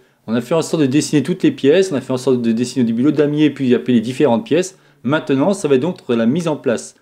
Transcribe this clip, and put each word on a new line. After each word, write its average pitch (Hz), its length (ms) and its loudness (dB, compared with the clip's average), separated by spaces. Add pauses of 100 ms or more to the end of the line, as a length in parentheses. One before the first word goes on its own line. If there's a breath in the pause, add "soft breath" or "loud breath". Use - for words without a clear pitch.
(260 soft breath)
On 110 80 -4
a 120 80 -2
fait 147 100 -6
en 165 80 2
sorte 160 220 -2
de 139 40 4
dessiner 147 360 0
toutes 175 200 -4
les 156 80 4
pièces, 175 400 2
on 151 40 -4
a 123 80 -4
fait - 100 -6
en 127 60 -2
sorte 127 240 0
de 117 100 0
dessiner 123 320 -2
au - 20 2
début 113 160 -2
le 147 80 2
damier, 147 380 2
puis 135 260 0
après 123 200 0
les 110 80 4
différentes 123 420 0
pièces. 175 340 -2 (240 soft breath)
Maintenant, 151 520 0
ça 196 120 -4
va 139 100 4
être 131 40 2
donc 175 300 -6
la 113 160 2
mise 160 200 0
en 151 120 -2
place. - 440 -4